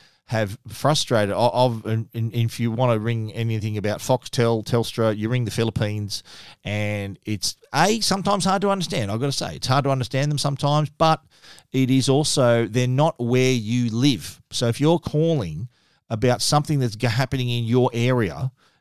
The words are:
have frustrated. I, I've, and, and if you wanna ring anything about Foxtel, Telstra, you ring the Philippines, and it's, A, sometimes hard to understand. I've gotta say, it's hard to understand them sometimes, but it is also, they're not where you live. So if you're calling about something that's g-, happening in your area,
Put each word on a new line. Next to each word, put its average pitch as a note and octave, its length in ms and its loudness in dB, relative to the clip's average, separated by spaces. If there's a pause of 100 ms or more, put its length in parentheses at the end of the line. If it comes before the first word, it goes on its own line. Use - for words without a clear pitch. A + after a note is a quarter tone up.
(240)
have A2 420 -2
frustrated. A2+ 680 0
I, A2 120 2
I've, A2+ 400 0
and, A2 280 -2
and A2+ 200 -4
if A2+ 240 -2
you A#2 140 -2
wanna A#2+ 260 2
ring A2 340 -4
anything A2 460 -4
about G#2 220 -2
Foxtel, A#2 640 0
Telstra, A2+ 520 0
you G#2+ 120 -4
ring B2 160 -2
the G#2 80 -4
Philippines, G#2+ 720 -2 (400)
and G#2 600 -4
it's, G#2 300 -4 (180)
A, G3 280 2
sometimes G3 440 0
hard F#3+ 180 2
to G3+ 80 2
understand. E3 420 -2
I've A2+ 80 -4
gotta C#3 100 -2
say, C3 260 -6
it's - 120 -6
hard C3 160 4
to C#3 60 2
understand C3+ 420 0
them C#3+ 60 0
sometimes, D3 520 0
but D#3+ 320 2 (500)
it C3 180 2
is C3 180 4
also, B2+ 580 4
they're B2 220 0
not C#3+ 300 2
where B2+ 340 2
you A#2+ 380 0
live. A#2 500 0 (100)
So - 160 -2
if A#2 140 -2
you're D#3+ 180 4
calling B2 680 -2 (400)
about A#2 340 0
something D3 380 0
that's A2+ 160 -2
g-, B2 100 -2
happening B2+ 440 -2
in A#2+ 140 -2
your B2 280 4
area, A#2+ 580 0 (300)